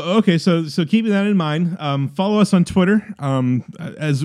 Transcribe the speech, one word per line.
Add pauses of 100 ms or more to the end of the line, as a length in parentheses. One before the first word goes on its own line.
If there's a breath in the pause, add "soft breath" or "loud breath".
(200)
okay,
so,
so
keeping
that
in
mind,
um,
follow
us
on
Twitter. (140)
Um, (180)
as,